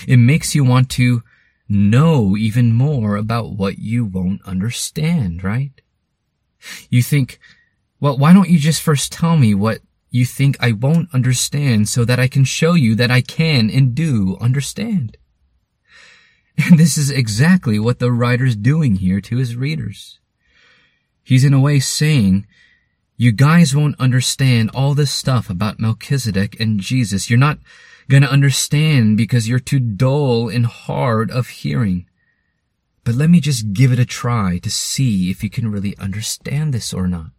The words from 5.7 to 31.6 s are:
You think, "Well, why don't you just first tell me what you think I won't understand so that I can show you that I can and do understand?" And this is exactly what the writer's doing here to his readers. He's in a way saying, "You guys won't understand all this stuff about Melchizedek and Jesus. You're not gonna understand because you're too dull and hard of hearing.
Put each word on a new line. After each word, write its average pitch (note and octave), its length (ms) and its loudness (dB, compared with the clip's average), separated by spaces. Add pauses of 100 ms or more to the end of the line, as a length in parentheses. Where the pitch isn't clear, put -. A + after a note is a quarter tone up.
You B2 140 2
think, C#3 360 -2 (600)
"Well, C#3 180 -2
why D3 160 6
don't F#3+ 160 6
you E3+ 100 4
just D3 220 0
first D3+ 300 -2
tell E3 260 0
me A2+ 160 4
what G#2 280 -2 (280)
you B2 160 0
think C3+ 340 0
I A#2+ 120 0
won't D3 420 -2
understand B2+ 760 0
so B2 180 -2
that B2 140 0
I B2+ 80 2
can C3+ 160 2
show D#3+ 300 0
you A#2 220 2
that A#2 160 0
I B2+ 100 4
can C#3 480 -2
and B2 260 2
do A#2 460 -2
understand?" C#3 760 -4 (1400)
And D#3 200 6
this D#3 200 4
is C#3+ 120 -2
exactly B2+ 680 0
what A#2 200 -2
the B2 120 0
writer's B2 460 0
doing B2+ 380 2
here F#2 260 -2
to A2+ 160 -6
his B2 180 -4
readers. B2+ 640 -10 (1040)
He's B2+ 220 2
in C#3 80 4
a C3+ 80 4
way C#3+ 180 2
saying, A#2+ 680 0 (720)
"You A#2+ 160 2
guys D3 420 4
won't D3 260 0
understand B2+ 720 0
all C#3 220 -2
this C#3+ 180 0
stuff - 380 -2
about G2+ 300 -4
Melchizedek A2 800 -4
and G#2+ 220 -2
Jesus. G2 480 -2
You're A#2 100 2
not C#3+ 200 0 (500)
gonna C#3 180 6
understand C#3 920 2
because A2+ 320 0
you're B2+ 100 -2
too C3+ 220 -2
dull B2 640 0
and A#2 180 -2
hard A#2 640 -4
of B2 200 -6
hearing. A2+ 560 -4 (1000)